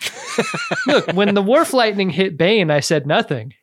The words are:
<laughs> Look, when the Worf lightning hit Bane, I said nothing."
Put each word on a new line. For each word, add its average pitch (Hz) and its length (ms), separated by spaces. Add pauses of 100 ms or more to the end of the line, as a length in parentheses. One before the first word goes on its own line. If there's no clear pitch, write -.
(280)
<laughs> - 580
Look, 202 280
when 202 200
the 202 80
Worf 285 300
lightning 202 380
hit 180 260
Bane, 180 340
I 147 100
said 143 280
nothing." 143 540